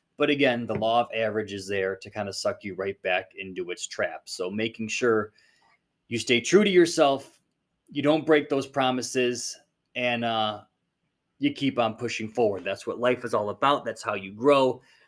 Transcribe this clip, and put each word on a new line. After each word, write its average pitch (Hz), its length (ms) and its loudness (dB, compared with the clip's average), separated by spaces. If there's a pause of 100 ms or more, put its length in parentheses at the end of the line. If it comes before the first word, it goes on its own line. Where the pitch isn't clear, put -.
(180)
But 147 120 2
again, 127 360 2
the 107 80 -2
law 113 280 2
of 117 120 -2
average 107 380 -2
is 95 160 -10
there 98 280 -2
to 104 140 -16
kinda 101 220 -8
suck - 320 -4
you 98 100 -8
right 95 280 -6
back 92 320 -2
into 92 360 -8
its - 160 -10
trap. 82 440 -6
So 92 200 -6
making 110 380 -6
sure 110 460 0 (760)
you 117 100 -4
stay 120 220 4
true 185 240 6
to 202 60 2
yourself, 165 680 4 (520)
you 143 100 -6
don't 147 240 2
break 147 240 4
those 135 180 0
promises, 127 920 -2 (340)
and, 123 300 0
uh, 110 380 0 (760)
you 139 140 0
keep 139 260 -2
on 113 180 0
pushing 110 340 -6
forward. 101 340 0
That's 98 220 -6
what 101 120 -6
life 120 280 0
is 113 80 -4
all 104 160 0
about. 139 340 0
That's 113 180 -8
how 107 120 -4
you 98 180 -10
grow. 127 480 2 (280)